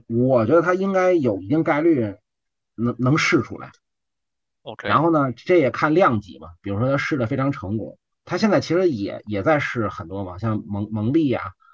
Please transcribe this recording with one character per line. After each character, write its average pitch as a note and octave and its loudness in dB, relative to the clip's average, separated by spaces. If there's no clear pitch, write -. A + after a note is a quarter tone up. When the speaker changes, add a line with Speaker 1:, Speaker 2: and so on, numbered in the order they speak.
Speaker 1:
我 A#2+ 2
觉 C#3+ 4
得 E3+ 6
他 F3+ 2
应 F#3+ 0
该 F#3 2
有 A#2+ 0
一 F#2+ -12
定 D#3 2
概 D3+ 0
率 B2+ 0
能， A#2 -2
能 B2+ 2
试 D3+ 2
出 - -12
来。 B1+ -16
Speaker 2:
OK。 A2 -10
Speaker 1:
然 A2 4
后 E3+ 2
呢， C#3 0
这 F3+ 2
也 C#3 4
看 D3+ 0
量 D#3 4
级 C2+ -20
嘛， D2+ -18
比 - -10
如 G2+ -4
说 B2+ 0
他 C#3 0
试 C#3+ -4
得 A#2 -2
非 B2+ -4
常 C#3 0
成 G#2 -6
功， - -10
他 F3 -6
现 G#3 2
在 D#3+ 4
其 - -4
实 B3+ 2
也， G2+ -4
也 G2+ -4
在 D3+ 2
试 A2+ -4
很 - -10
多 G2 -8
嘛， F2+ -10
像 A2 -4
蒙-， G2+ -6
蒙 G#2+ -2
币 D3 2
啊， G2 -6